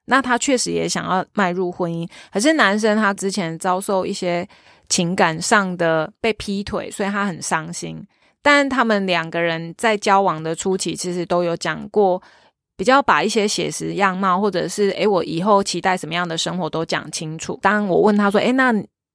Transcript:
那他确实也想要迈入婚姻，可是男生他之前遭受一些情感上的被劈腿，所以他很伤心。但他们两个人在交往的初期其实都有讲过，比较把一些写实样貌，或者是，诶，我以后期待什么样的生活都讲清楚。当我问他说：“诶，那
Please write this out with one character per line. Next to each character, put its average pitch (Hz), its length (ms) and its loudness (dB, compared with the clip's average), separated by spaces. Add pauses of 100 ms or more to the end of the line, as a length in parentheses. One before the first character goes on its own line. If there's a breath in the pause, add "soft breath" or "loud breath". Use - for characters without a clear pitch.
那 254 160 2
他 247 160 0
确 262 200 0
实 175 140 -4
也 170 180 -2
想 170 160 -4
要 180 180 0 (100)
迈 185 180 0
入 180 200 -2
婚 180 180 -4
姻， 170 180 -6 (260 loud breath)
可 196 60 -2
是 285 140 4
男 214 240 4
生 214 200 2
他 208 160 2
之 196 180 -6
前 165 260 -4
遭 180 220 -2
受 196 260 -2
一 - 60 -4
些 175 340 -4 (440 soft breath)
情 175 260 0
感 165 260 2
上 190 360 2
的 160 420 0
被 226 140 0
劈 202 300 -6
腿， 180 280 -6
所 - 140 -4
以 196 40 -2
他 202 160 -2
很 160 160 -6
伤 165 300 -4
心。 160 320 -10 (380)
但 285 260 4
他 262 160 0
们 208 240 2
两 165 220 0
个 165 100 -4
人 165 380 -2
在 226 180 2
交 196 260 4
往 165 220 0
的 160 100 -2
初 185 220 -2
期 175 200 -4
其 175 180 -6
实 175 120 -4
都 175 180 0
有 170 120 -2
讲 156 340 -6
过， 190 320 2 (540 soft breath)
比 - 80 -6
较 254 180 4
把 160 220 4
一 196 60 0
些 214 180 2
写 160 240 -2
实 165 220 -6
样 185 240 0
貌， 185 240 2
或 208 100 0
者 170 160 -2
是， 196 220 0
诶， 185 180 0
我 190 160 2
以 165 180 -4
后 196 220 4
期 - 160 -6
待 185 160 0
什 180 100 -6
么 156 80 -8
样 175 140 -2
的 165 100 -6
生 170 200 -4
活 170 120 -4
都 160 140 -4
讲 165 260 -6
清 156 280 -8
楚。 - 240 -8
当 208 260 2
我 180 140 4
问 208 160 6
他 202 120 4
说： 202 120 2
“诶， 220 120 2
那 254 200 4 (420)